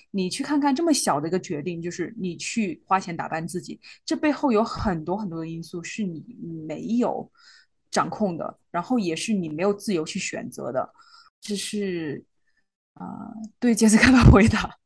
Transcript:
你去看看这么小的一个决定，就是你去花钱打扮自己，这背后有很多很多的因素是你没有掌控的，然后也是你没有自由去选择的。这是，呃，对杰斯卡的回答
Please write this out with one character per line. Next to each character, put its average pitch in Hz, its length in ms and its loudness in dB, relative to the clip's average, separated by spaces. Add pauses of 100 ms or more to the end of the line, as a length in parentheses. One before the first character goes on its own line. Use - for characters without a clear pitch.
(120)
你 185 180 -2
去 - 120 -6
看 285 160 -2
看 277 160 2
这 262 80 0
么 339 120 4
小 147 260 2
的 147 80 -4
一 175 40 -6
个 185 60 0
决 180 240 -6
定， 170 200 -6
就 175 100 -8
是 165 260 -6
你 185 200 -6
去 196 480 -4
花 185 120 2
钱 185 180 -4
打 156 120 -6
扮 160 180 -6
自 170 160 -8
己， 156 160 -14 (280)
这 320 100 -2
背 311 160 2
后 262 220 0
有 214 100 4
很 180 400 -2
多 175 140 -2
很 214 120 -6
多 165 120 -8
的 160 60 -8
因 165 140 -8
素 170 220 -12
是 - 200 -6
你 165 200 -6 (420)
没 156 160 -8 (140)
有 - 340 -2 (640)
掌 160 180 0
控 180 280 -2
的， - 200 -8 (140)
然 170 100 -4
后 247 160 0
也 180 160 0
是 - 200 -4
你 180 160 0
没 151 120 -6
有 202 120 2
自 202 200 -4
由 160 120 0
去 170 120 -8
选 - 320 -8
择 139 220 -8
的。 127 220 -4 (480)
这 208 160 -6
是， 185 680 -6 (680)
呃， - 120 -16 (540)
对 240 160 4
杰 220 140 6
斯 214 80 8
卡 247 140 6
的 233 200 10
回 208 160 10
答 - 380 0